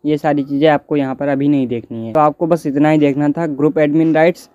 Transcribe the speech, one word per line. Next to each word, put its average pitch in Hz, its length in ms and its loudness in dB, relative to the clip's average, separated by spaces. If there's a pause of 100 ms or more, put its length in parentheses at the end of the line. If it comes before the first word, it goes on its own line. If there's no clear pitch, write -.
ये 151 140 0
सारी 147 260 0
चीज़ें 143 240 0
आपको 151 280 0
यहाँ 131 180 -2
पर 139 140 -4
अभी 143 200 0
नहीं 139 180 0
देखनी 113 400 -8
है। 110 60 -10
तो 156 80 2
आपको 151 260 0
बस 160 200 0
इतना 147 240 0
ही 156 80 4
देखना 147 320 2
था, 165 180 -4
Group 147 300 -2
admin 156 360 2
rights 165 400 0